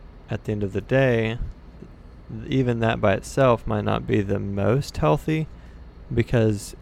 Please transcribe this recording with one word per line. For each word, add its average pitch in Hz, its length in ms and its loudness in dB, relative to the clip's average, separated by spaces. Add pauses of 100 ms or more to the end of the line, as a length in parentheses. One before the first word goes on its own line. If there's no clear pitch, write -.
(280)
at 113 160 -6
the 110 80 -2
end 104 100 -2
of 95 120 -2
the 98 80 -2
day, 120 560 2 (1080)
even 123 340 2
that 117 200 2
by 104 140 4
itself 123 520 2
might 107 180 -2
not 113 220 -2
be 110 140 2
the 101 180 0
most 101 600 0
healthy, 156 500 0 (640)
because 110 680 2